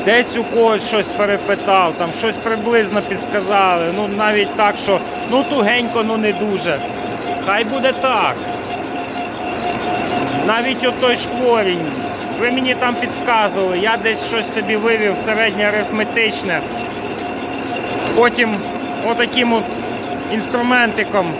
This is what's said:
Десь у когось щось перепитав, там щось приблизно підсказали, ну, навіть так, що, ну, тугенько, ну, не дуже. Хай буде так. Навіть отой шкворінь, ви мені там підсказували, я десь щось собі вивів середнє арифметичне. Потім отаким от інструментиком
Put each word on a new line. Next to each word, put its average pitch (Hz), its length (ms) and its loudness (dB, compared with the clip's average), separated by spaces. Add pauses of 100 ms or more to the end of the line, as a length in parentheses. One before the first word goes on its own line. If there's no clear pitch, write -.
Десь 208 320 4
у 285 80 0
когось 226 440 2
щось 208 200 0
перепитав, 196 880 2
там 170 100 -2 (100)
щось 220 180 -2
приблизно 214 680 0
підсказали, 190 840 2 (120)
ну, 208 120 -2 (100)
навіть 214 380 2
так, 208 220 4
що, 190 220 2 (300)
ну, 262 120 4
тугенько, 233 600 2
ну, 220 140 0
не 214 160 2
дуже. 190 460 0 (680)
Хай 202 180 2
буде 262 280 0
так. 208 420 0 (2000)
Навіть 240 380 0
отой 247 320 2
шкворінь, 226 680 0 (540)
ви 233 100 2
мені 254 240 0
там 247 200 0
підсказували, 202 840 0
я 220 180 2
десь 214 320 0
щось 220 260 -2
собі 214 220 0
вивів 214 400 2
середнє 214 480 0
арифметичне. 214 960 0 (1600)
Потім 226 400 4 (540)
отаким 233 420 2
от 226 120 2 (680)
інструментиком 226 920 2 (140)